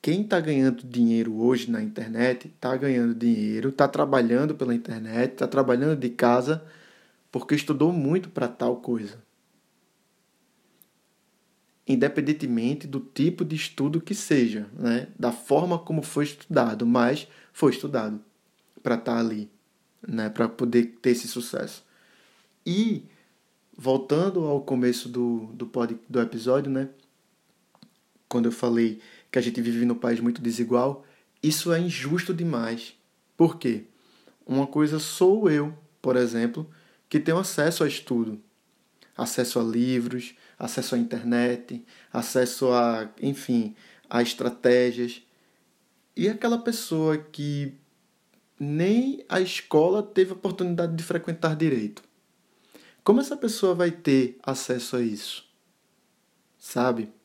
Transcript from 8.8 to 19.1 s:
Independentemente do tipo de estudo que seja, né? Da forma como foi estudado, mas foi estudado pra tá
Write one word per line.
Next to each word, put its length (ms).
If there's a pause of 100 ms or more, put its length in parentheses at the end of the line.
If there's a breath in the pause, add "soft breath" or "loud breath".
Independentemente 1000
do 100
tipo 460
de 100
estudo 460
que 120
seja, 640
né? 300 (100)
Da 140
forma 480
como 240
foi 220
estudado, 600
mas 440 (240 soft breath)
foi 180
estudado 500 (640)
pra 140
tá 200